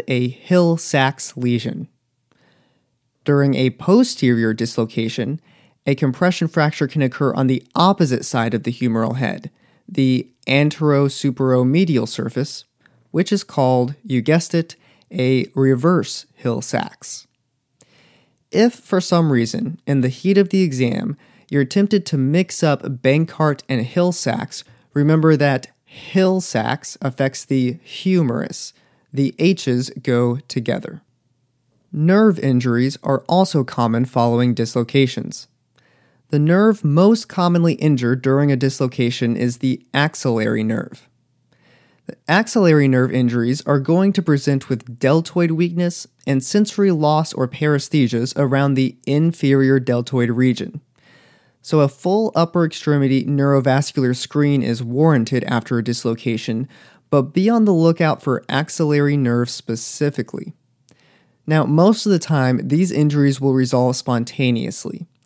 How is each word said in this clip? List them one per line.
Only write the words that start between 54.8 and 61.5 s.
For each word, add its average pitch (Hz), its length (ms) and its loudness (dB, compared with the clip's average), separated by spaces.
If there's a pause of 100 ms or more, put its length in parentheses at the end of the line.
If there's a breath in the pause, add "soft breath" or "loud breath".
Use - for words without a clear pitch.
warranted 123 640 2
after 117 340 -2
a 113 60 -2
dislocation, 117 840 -4 (400 soft breath)
but 143 240 0
be 190 160 2
on 226 160 2
the 202 80 4
lookout 165 500 2
for 131 280 -2
axillary 147 640 0
nerve 120 320 0
specifically. - 1040 -6 (920 soft breath)
Now, 156 180 2